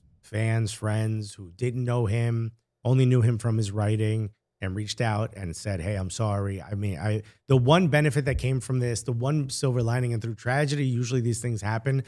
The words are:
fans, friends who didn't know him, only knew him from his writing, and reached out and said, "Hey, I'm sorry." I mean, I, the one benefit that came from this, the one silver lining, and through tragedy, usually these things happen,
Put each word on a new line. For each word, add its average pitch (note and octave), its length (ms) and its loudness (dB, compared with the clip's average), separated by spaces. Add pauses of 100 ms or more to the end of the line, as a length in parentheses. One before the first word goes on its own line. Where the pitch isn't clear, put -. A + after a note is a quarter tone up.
(220)
fans, A2+ 500 0
friends A2 600 -2
who F#2 220 -16
didn't B2 280 -2
know A#2+ 220 0
him, A2+ 460 0 (340)
only C3 200 6
knew B2+ 160 6
him A#2 160 4
from A2 200 0
his G#2 140 -2
writing, G#2+ 580 0 (320)
and F#2+ 160 -4
reached G#2 240 -6
out A2 340 0
and F#2 200 -6
said, G2 260 -6
"Hey, G2+ 140 -4
I'm F#2 140 -4
sorry." G2+ 520 -2
I F#2+ 140 -10
mean, G2 220 -4
I, G#2+ 260 -2 (240)
the C3+ 100 6
one D3+ 320 6
benefit D3 360 2
that C3 120 0
came C3 240 0
from C3 180 -2
this, A#2+ 240 -2
the - 80 -4
one C3 380 0
silver B2+ 340 0
lining, A#2+ 300 0
and A2 80 -2
through A2+ 140 -6
tragedy, C#3 500 0
usually B2 340 0
these A#2 220 0
things A#2 200 -4
happen, A2+ 460 0